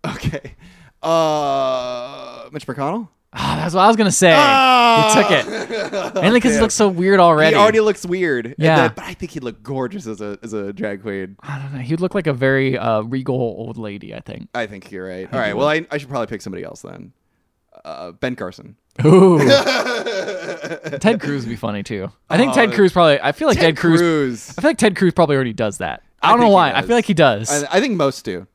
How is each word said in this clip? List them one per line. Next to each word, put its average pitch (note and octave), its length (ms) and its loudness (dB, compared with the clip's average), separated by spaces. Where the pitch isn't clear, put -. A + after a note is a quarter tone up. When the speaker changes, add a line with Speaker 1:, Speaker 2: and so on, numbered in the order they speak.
Speaker 1:
Okay. - 480 -8
Uh, C3 1500 -2
Mitch D3 160 -12
McConnell? D3 400 -6
Speaker 2:
Ah, C#3 280 -4
that's D#3+ 120 -4
what F#3 80 2
I G3+ 60 6
was A3+ 80 6
gonna G#3 160 2
say. F3 240 6
Speaker 1:
Ah! B3 800 4
Speaker 2:
He G#3+ 60 6
took G#3 100 2
it. G3+ 840 -4
Speaker 1:
<laughs> F#3+ 60 -2
Speaker 2:
Mainly A3 200 4
'cause B3 100 2
he A3 60 0
Speaker 1:
Damn. A3 60 2
Speaker 2:
looks G#3+ 120 -2
so G#3 140 2
weird F#3 320 2
already. D#3 340 6
Speaker 1:
He G3+ 60 4
already A3 180 4
looks G#3+ 260 0
weird. E3+ 420 -2
And C3 100 -12
Speaker 2:
Yeah. D3+ 180 4
Speaker 1:
then, A#2+ 220 2
but - 80 -14
I - 80 -14
think - 180 -12
he'd C#3+ 120 -12
look G#2+ 200 -10
gorgeous B2+ 440 -6
as G#2+ 140 -10
a, G#2 220 -8
as A2+ 100 -12
a G2+ 200 -6
drag G2+ 300 -8
queen. G2 380 -8
Speaker 2:
I C#3+ 180 -12
don't C#3 140 -12
know. C3 60 -10
He'd D3 220 -6
look F3+ 140 -4
like F3 120 -2
a D3 60 -2
very, C3+ 440 0
uh, A2 260 0
regal C3 320 -6
old A2+ 420 -6
lady, G#2+ 360 -12
I A2 60 -14
think. - 340 -16
Speaker 1:
I A#2+ 120 -4
think G2 260 -18
you're F#2 160 -12
right. F#2 240 -12
Speaker 2:
I C3+ 40 -10
Speaker 1:
All C3 40 -2
right. A2+ 80 -2
Speaker 2:
think G2+ 100 -4
Speaker 1:
Well, C#3+ 120 0
Speaker 2:
he D#3 120 0
Speaker 1:
I, E3+ 100 -14
I D3 80 -6
should C3+ 100 -14
probably A#2+ 180 -4
pick G#2 140 -10
somebody F2+ 220 -10
else - 180 -16
then. F2+ 320 -18
Uh, D#2+ 260 -14
Ben B2 240 -8
Carson. - 400 -14
Speaker 2:
Ooh. F3+ 340 8
Speaker 1:
<laughs> F#3 1600 -2
Speaker 2:
Ted G#3+ 220 2
Cruz C#3+ 240 -6
would A2+ 40 -10
be A#2+ 60 -8
funny, G#2 280 -8
too. G2 280 -8
I D3 80 0
think B3+ 160 2
Ted B3 160 2
Speaker 1:
Oh, - 60 -6
Speaker 2:
Cruz F#3+ 180 4
probably, D#3+ 280 4
I C3+ 120 0
feel D#4 140 -2
like A3+ 100 2
Speaker 1:
Ted D#3+ 180 2
Speaker 2:
Ted - 20 -12
Cruz, E3 220 2
Speaker 1:
Cruz. D3 580 -2
Speaker 2:
I F3 40 -8
feel D4 100 2
like A3+ 60 -4
Ted G#3 180 2
Cruz F3+ 180 2
probably D3+ 220 2
already B2+ 180 -2
does G#2 260 -4
that. D2 220 -8
I D#3+ 80 2
Speaker 1:
I - 20 6
Speaker 2:
don't A#3+ 80 6
know A#3+ 60 4
Speaker 1:
think G#3+ 60 6
he - 40 6
Speaker 2:
why. F3 160 4
I - 80 0
Speaker 1:
does. - 80 -4
Speaker 2:
feel A#3 80 2
like A3+ 100 2
he G3+ 80 0
does. C#3+ 520 2
Speaker 1:
I, D3+ 120 0
I - 40 6
think B3 140 -2
most C#3 300 -2
do. F#2+ 280 -8